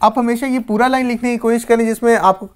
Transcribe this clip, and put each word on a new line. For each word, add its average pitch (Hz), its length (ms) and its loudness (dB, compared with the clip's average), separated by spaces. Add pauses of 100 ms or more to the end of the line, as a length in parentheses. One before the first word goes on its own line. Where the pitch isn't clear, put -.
आप 226 160 2
हमेशा 240 280 -2
ये 262 120 -2
पूरा 226 300 0
लाइन 262 180 0
लिखने 240 240 -2
की 240 60 -2
कोशिश 233 280 0
करें 233 220 2
जिसमें 226 300 2
आपको 190 400 0